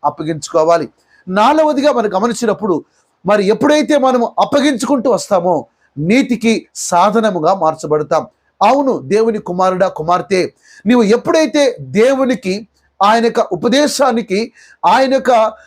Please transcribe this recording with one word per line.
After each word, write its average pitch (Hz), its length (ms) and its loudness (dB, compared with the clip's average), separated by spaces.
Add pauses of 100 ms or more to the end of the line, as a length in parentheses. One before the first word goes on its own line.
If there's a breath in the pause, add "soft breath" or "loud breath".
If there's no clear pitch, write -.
అప్పగించుకోవాలి. 160 840 -2 (380 soft breath)
నాలుగవదిగా 285 640 2
మనం 220 220 -2
గమనించినప్పుడు 202 720 -2 (400)
మరి 202 200 2
ఎప్పుడైతే 285 520 2
మనము 247 420 0
అప్పగించుకుంటూ 254 720 0
వస్తామో 180 540 -2 (320)
నీతికి 226 800 0
సాధనముగా 190 760 0
మార్చబడతాం. 156 760 -2 (360)
అవును, 254 340 2
దేవుని 208 420 -2
కుమారుడా, 185 480 -2
కుమార్తె, 175 640 -2 (320 soft breath)
నీవు 233 180 4
ఎప్పుడైతే 285 800 0
దేవునికి, 220 840 0 (360)
ఆయన 226 220 2
యొక్క 233 140 -2
ఉపదేశానికి, 233 1120 -2 (320 soft breath)
ఆయన 254 280 2
యొక్క 233 400 0 (140 loud breath)